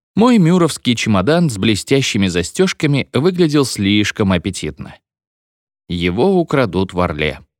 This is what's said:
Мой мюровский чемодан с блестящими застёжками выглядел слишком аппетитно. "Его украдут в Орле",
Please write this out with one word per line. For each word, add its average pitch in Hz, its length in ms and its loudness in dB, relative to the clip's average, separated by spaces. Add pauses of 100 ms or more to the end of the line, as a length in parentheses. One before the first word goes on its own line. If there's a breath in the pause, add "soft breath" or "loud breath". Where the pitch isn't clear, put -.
(140)
Мой 233 240 4
мюровский 165 560 2
чемодан 120 560 0
с 107 80 -8
блестящими 110 680 0
застёжками 139 840 -2
выглядел 151 540 2
слишком 104 640 0
аппетитно. 82 640 -6 (920)
"Его 92 500 0
украдут 98 540 -2
в 90 60 -4
Орле", 76 400 -4 (200)